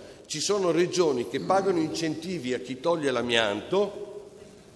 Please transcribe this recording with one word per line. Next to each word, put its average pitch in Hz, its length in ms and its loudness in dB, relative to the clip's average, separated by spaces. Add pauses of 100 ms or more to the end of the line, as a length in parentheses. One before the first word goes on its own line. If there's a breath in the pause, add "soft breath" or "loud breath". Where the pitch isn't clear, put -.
(260 loud breath)
ci 151 160 -8
sono 190 300 2
regioni 160 580 2
che 135 100 -4
pagano 185 400 2
incentivi 160 760 -4
a 117 60 -2
chi 127 220 -8
toglie 160 280 2
l'amianto, 120 920 2 (760)